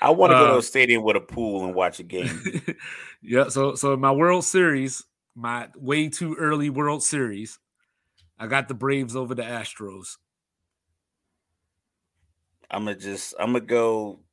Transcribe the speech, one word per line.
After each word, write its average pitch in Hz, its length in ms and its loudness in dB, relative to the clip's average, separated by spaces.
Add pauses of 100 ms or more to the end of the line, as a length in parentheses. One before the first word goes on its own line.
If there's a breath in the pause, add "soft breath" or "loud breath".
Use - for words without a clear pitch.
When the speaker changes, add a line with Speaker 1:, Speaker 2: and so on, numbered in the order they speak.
Speaker 1:
I 143 100 4
wanna 170 260 8
go 123 100 10
to 120 100 6
Speaker 2:
uh, - 20 6
Speaker 1:
a 117 40 2
stadium 120 400 2
with 107 140 2
a 101 40 2
pool 101 440 -6
and 92 100 -6
watch 90 260 0
a - 40 -14
game. 87 440 -6
Speaker 2:
<laughs> - 280 -6 (460 loud breath)
Yeah, 131 260 2
so, 139 260 0
so 139 220 0
my 135 160 2
World 170 320 4
Series, 143 600 0 (300)
my 120 400 -8
way 147 340 -2
too 156 300 -6
early 151 320 0
World 147 320 -2
Series, 110 560 -4 (800)
I 110 100 -12
got 135 200 -2
the 139 60 -6
Braves 127 420 -2
over 127 180 -6
the 117 80 -6
Astros. 104 760 -12 (2500)
Speaker 1:
I'ma 104 240 -4
just, 98 440 -10
I'ma 117 220 0
go 113 600 0 (120)